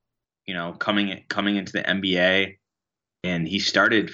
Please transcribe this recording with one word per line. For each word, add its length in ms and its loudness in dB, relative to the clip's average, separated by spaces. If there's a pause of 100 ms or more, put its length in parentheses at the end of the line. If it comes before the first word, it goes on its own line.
(480)
you 80 -6
know, 180 -6
coming, 540 -2
coming 300 0
into 140 -6
the 160 -4
N 140 0
B 160 2
A, 400 2 (640)
and 240 -2
he 120 -2
started, 540 2